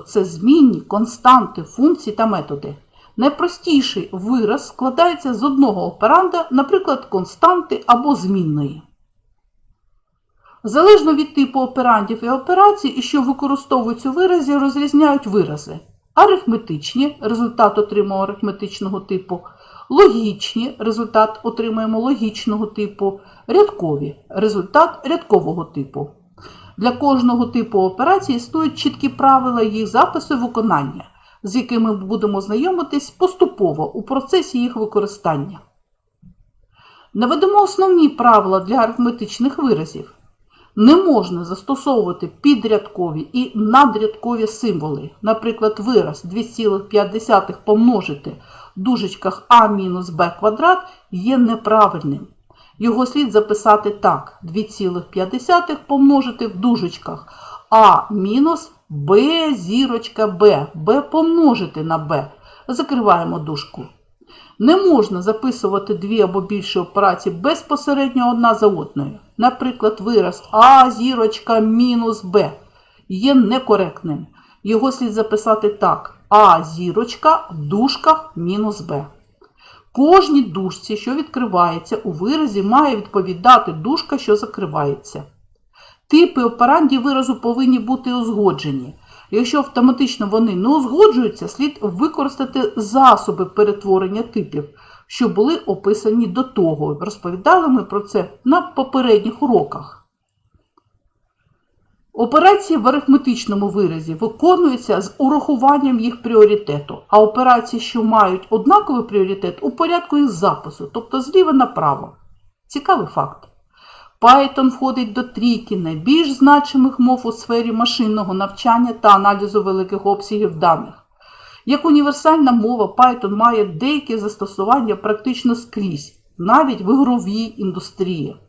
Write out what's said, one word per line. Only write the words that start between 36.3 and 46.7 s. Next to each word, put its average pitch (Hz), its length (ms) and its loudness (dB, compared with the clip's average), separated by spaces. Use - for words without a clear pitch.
Наведемо 339 480 2
основні 370 480 4
правила 202 500 2
для 190 160 -4
арифметичних 240 840 -2
виразів. 202 560 -4
Не 233 200 8
можна 196 500 0
застосовувати 190 840 -4
підрядкові 208 920 0
і 247 220 -4
надрядкові 220 920 0
символи. 156 600 -4
Наприклад, 220 580 -2
вираз 196 440 -2
дві 190 200 -8
цілих 196 460 -4